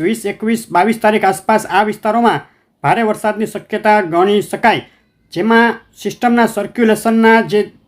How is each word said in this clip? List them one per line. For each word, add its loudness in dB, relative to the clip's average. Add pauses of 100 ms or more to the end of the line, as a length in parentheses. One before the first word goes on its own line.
વીસ, -2
એકવીસ, -4 (100)
બાવીસ 2
તારીખ 2
આસપાસ 0
આ 0
વિસ્તારોમાં -2 (380)
ભારે 0
વરસાદની -4
શક્યતા 0 (140)
ગણી 2
શકાય, -2 (460)
જેમાં 2 (280)
સિસ્ટમના 0
સર્ક્યુલેશનના 2 (120)
જે 2 (280)